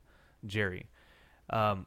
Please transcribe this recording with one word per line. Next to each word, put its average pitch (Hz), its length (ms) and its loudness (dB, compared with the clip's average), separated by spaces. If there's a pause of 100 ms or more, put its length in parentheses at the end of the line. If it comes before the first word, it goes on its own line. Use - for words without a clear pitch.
(440)
Jerry, 98 420 -2 (640)
um, 107 360 2